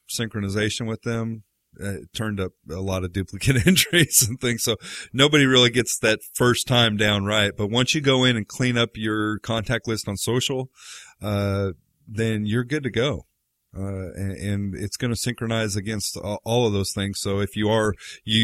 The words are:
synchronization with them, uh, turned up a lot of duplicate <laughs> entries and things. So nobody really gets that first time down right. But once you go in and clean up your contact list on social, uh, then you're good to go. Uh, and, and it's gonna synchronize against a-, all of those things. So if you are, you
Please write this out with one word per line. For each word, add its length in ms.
synchronization 800
with 160
them, 400
uh, 120
turned 240
up 140
a 120
lot 240
of 80
duplicate 420
<laughs> 100
entries 600
and 140
things. 200
So 140
nobody 320
really 240
gets 300
that 200
first 340
time 300
down 260
right. 320
But 120
once 280
you 60
go 240
in 100
and 100
clean 320
up 180
your 440
contact 480
list 220
on 80
social, 520
uh, 500
then 400
you're 200
good 180
to 80
go. 340
Uh, 420
and, 180
and 420
it's 220
gonna 180
synchronize 600
against 400
a-, 260
all 240
of 60
those 180
things. 300
So 180
if 160
you 140
are, 240
you 180